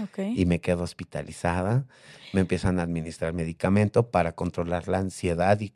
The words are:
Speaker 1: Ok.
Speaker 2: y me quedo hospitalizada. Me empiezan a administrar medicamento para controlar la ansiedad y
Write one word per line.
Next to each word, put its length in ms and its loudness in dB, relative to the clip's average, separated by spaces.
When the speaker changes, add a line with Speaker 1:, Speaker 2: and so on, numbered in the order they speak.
Speaker 1:
Ok. 160 -10
Speaker 2:
y 120 2
me 140 2
quedo 220 0
hospitalizada. 1040 -2
Me 80 2
empiezan 400 2
a 20 0
administrar 500 -2
medicamento 800 2
para 220 2
controlar 560 -4
la 100 0
ansiedad 640 0
y 160 -6